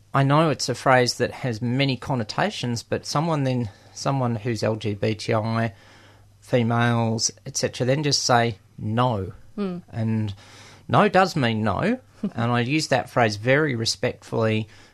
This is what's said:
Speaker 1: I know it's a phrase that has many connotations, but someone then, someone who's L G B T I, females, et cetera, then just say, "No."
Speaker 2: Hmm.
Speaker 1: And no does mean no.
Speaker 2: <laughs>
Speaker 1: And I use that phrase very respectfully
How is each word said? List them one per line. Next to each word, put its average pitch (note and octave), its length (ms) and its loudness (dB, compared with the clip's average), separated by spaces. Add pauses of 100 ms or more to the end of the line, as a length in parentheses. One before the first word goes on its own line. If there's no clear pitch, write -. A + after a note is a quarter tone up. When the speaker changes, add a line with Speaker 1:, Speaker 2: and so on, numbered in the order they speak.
(140)
Speaker 1:
I C#3 80 4
know D3 260 4
it's C3 220 -2
a A#2+ 40 -4
phrase B2+ 440 4
that A#2+ 120 0
has A2+ 300 -6
many B2+ 380 0
connotations, B2+ 840 -4
but - 220 -4
someone D3+ 400 0
then, B2 240 -2 (240)
someone C3 440 -2
who's A2 260 -4
L A2 140 0
G G#2+ 180 -4
B A2 200 -2
T A2+ 200 -2
I, A2+ 400 -2 (640)
females, A#2 920 0 (160)
et - 100 -12
cetera, - 300 -2
then C#3 160 2
just C#3+ 200 0
say, A#2 340 2 (220)
"No." A2 540 0 (240)
Speaker 2:
Hmm. F#3+ 220 -6 (140)
Speaker 1:
And A2 420 -2 (540)
no E3+ 200 4
does F#3 280 2
mean A#2 260 0
no. A2 420 0
Speaker 2:
<laughs> - 40 -20 (260)
Speaker 1:
And A#2 160 -2
I A#2+ 100 2
use C#3+ 280 -2
that - 220 0
phrase A2+ 260 2
very C3+ 400 2
respectfully A2+ 880 -2 (280)